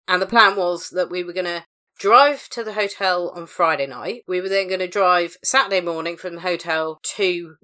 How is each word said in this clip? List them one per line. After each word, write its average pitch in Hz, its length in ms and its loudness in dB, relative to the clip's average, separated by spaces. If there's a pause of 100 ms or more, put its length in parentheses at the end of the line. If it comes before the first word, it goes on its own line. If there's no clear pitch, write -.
and 180 140 0
the 185 60 -2
plan 208 280 6
was 175 340 -2
that 180 200 -2
we 180 140 -6
were 175 100 -10
gonna 175 320 -6 (320)
drive 269 520 4
to 233 140 -8
the 214 100 -8
hotel 190 560 -2
on 170 180 -14
Friday 156 400 0
night. 139 400 -10
We 180 140 -2
were 190 80 -6
then 196 180 0
gonna 185 200 -2
drive 180 560 2
Saturday 190 380 2
morning 170 360 -6
from 170 180 -10
the 170 60 -12
hotel 165 580 -4 (160)
to 175 480 -2